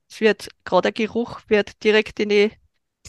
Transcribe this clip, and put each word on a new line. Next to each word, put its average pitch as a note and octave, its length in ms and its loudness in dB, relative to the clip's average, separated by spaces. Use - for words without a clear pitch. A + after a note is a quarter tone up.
Es - 100 -12
wird, G#3+ 280 0
gerade F#3+ 280 0
der A3 140 -4
Geruch - 420 -6
wird G#3 340 -2
direkt G#3+ 380 0
in G#3 80 -4
die G#3 220 2